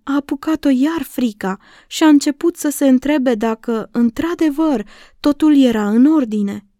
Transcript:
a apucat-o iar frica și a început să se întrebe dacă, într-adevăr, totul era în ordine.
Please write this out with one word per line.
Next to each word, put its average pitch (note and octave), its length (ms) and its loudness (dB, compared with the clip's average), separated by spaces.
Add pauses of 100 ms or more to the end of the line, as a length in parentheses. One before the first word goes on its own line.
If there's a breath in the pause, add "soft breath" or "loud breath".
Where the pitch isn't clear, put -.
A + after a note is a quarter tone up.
a C#4 120 -6
apucat-o D4 540 -4
iar C#4 340 0
frica G#3 540 -6 (320 soft breath)
și - 140 -6
a D#4+ 60 6
început D4+ 480 2
să - 120 -6
se C#4+ 200 0
întrebe C4 460 0
dacă, A3+ 580 -4
într-adevăr, D4 960 -2 (320 soft breath)
totul D4 360 2
era A3+ 320 2
în A#3 180 4
ordine. G#3+ 600 -2 (140)